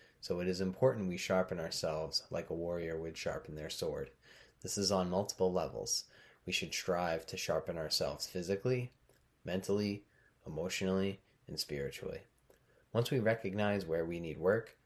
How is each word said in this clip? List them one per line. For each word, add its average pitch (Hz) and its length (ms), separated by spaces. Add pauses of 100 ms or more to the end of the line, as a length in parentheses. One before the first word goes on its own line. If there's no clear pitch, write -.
(220)
So 87 180
it 90 80
is 92 140
important 101 480
we 87 80
sharpen 92 420
ourselves 80 720
like 85 180
a 85 60
warrior 85 420
would 80 200
sharpen 78 380
their 78 140
sword. 73 400 (520)
This - 160
is 98 120
on 92 200
multiple 92 420
levels. 76 540 (400)
We 90 80
should 82 200
strive 87 520
to - 100
sharpen 85 420
ourselves 78 480
physically, 101 680 (500)
mentally, 101 600 (420)
emotionally, 95 720 (280)
and 78 120
spiritually. - 600 (760)
Once 120 160
we 143 100
recognize 104 640
where 82 220
we 85 140
need 80 180
work, 85 380 (100)